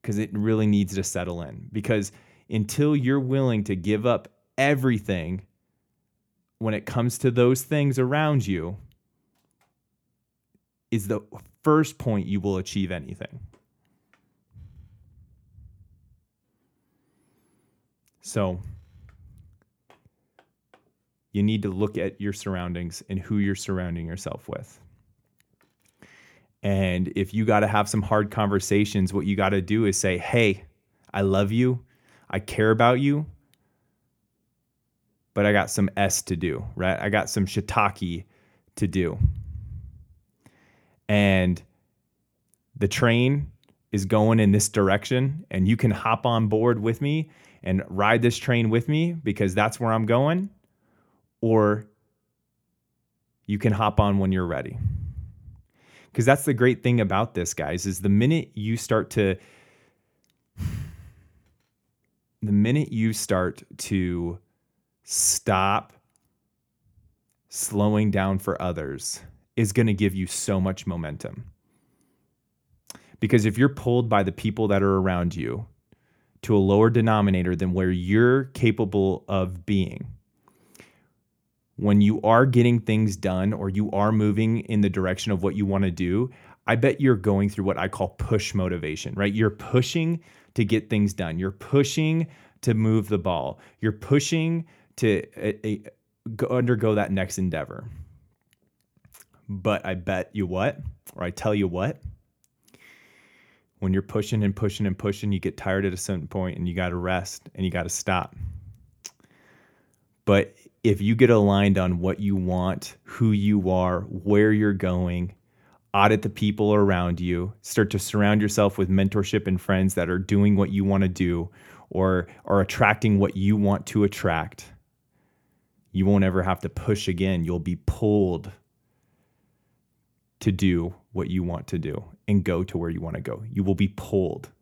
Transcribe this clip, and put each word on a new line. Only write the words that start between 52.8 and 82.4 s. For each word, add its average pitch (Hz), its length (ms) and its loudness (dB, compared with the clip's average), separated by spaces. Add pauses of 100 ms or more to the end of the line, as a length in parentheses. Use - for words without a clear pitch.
you 104 140 -2
can 107 140 2
hop 104 260 0
on 101 180 2
when 95 140 0
you're 92 160 -2
ready. 71 300 -6 (1400)
'Cause 117 120 0
that's 139 200 4
the 147 80 2
great 123 300 2
thing 123 180 4
about 101 320 0
this, 85 200 -4
guys, 85 320 -4
is 87 160 -4
the 101 80 0
minute 123 440 2
you 107 240 -4
start 110 340 0
to, 98 240 2 (3000)
the 107 100 -2
minute 113 400 2
you 110 220 0
start 92 500 -2 (140)
to 90 600 -4 (640)
stop - 880 0 (1600)
slowing 107 640 0
down 95 260 0
for 95 240 -4
others 78 600 -8 (340)
is 107 180 0
gonna 113 200 2
give 98 200 2
you 95 140 -4
so - 340 -2
much 92 240 -4
momentum. 85 600 -8 (1700)
Because 110 260 4
if 107 120 2
you're 135 120 4
pulled 123 380 0
by 107 140 4
the 95 100 0
people 107 360 -2
that 98 160 2
are 98 140 4
around 90 380 0
you 67 300 -6 (800)
to 113 120 0
a 101 40 6
lower 101 300 6
denominator 101 640 2
than 92 180 -2
where 92 180 2
you're 110 540 2
capable 104 800 0
of 92 380 -2
being, 95 420 -2 (1800)
when 101 160 6
you 101 220 4
are 113 240 6